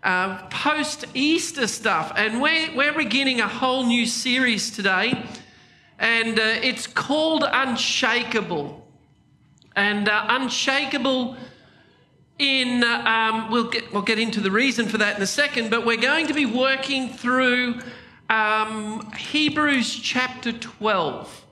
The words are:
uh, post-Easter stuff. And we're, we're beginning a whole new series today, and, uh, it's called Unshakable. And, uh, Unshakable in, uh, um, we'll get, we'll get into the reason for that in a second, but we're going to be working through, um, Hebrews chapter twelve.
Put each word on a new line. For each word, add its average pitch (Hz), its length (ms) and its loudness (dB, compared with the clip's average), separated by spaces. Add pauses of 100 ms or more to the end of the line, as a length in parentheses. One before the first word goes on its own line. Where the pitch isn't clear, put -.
uh, 190 440 -2
post-Easter 294 1200 -2
stuff. 170 480 -2
And 220 260 0
we're, 320 320 2
we're 285 180 2
beginning 269 480 0
a 214 60 2
whole 254 380 0
new 240 200 4
series 247 680 0
today, 196 520 0 (720)
and, 226 440 2
uh, - 20 2
it's 220 460 0
called 311 600 2
Unshakable. 226 1400 0 (920)
And, 208 320 2
uh, 208 200 2
Unshakable 262 1080 0 (1040)
in, 254 420 2
uh, 233 220 0
um, 220 480 0
we'll 233 180 0
get, - 220 -6
we'll 202 100 -2
get 214 160 0
into 220 220 0
the 190 100 0
reason 233 380 2
for 214 100 -2
that 208 180 2
in 202 60 -2
a 190 40 0
second, 240 440 0
but 233 160 0
we're 233 100 2
going 285 300 2
to 294 80 -2
be 294 120 2
working 269 640 0
through, 247 680 0 (500)
um, 220 840 0
Hebrews 294 840 0
chapter 247 560 -4
twelve. 208 1000 -2